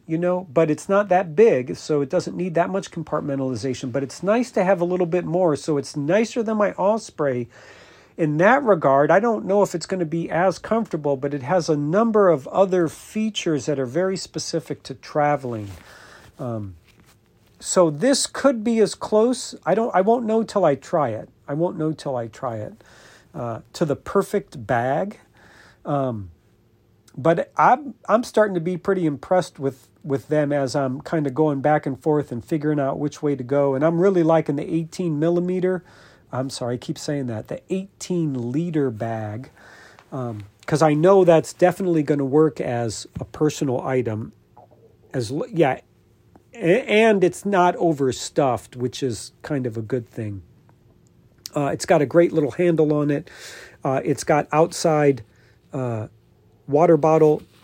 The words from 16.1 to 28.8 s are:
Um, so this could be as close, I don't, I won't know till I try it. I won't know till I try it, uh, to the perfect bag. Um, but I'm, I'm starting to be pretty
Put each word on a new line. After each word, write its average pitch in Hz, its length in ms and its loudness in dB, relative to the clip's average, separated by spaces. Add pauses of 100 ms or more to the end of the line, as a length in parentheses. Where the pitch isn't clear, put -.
Um, 110 340 -8 (840)
so 175 320 2
this 202 340 0
could 247 380 0
be 226 160 0
as 202 160 2
close, - 580 0 (140)
I 170 80 2
don't, 226 180 -2
I 180 80 4
won't 226 240 2
know 220 160 0
till 196 240 0
I 147 80 4
try 139 360 -2
it. 107 200 -8 (180)
I 143 60 -8
won't 170 240 -2
know 156 140 -2
till 147 240 -8
I 120 100 -4
try 113 320 -8
it, - 260 -12 (520)
uh, 117 240 -8 (140)
to 170 120 -2
the 143 100 0
perfect 190 680 -4
bag. 135 540 -2 (640)
Um, 123 460 -4 (840)
but 165 420 0
I'm, 247 360 2 (160)
I'm 226 140 2
starting 214 320 0
to 170 60 -2
be 180 160 -4
pretty 185 280 -2